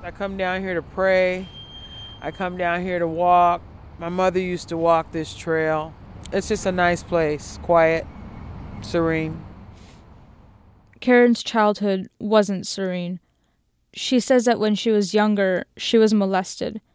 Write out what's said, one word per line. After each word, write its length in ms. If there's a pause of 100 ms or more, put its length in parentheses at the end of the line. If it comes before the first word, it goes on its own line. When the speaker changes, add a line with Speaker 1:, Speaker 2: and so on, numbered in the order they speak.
Speaker 1:
I 80
come 240
down 240
here 140
to 80
pray. 680 (720)
I 80
come 260
down 260
here 180
to 80
walk. 520 (380)
My 100
mother 300
used 300
to 80
walk 340
this 240
trail. 600 (380)
It's 140
just 180
a 80
nice 300
place, 600
quiet, 440 (760)
serene. 640 (1600)
Speaker 2:
Karen's 420
childhood 680 (100)
wasn't 480
serene. 540 (720)
She 280
says 240
that 140
when 160
she 160
was 240
younger, 500 (120)
she 220
was 160
molested. 680 (140)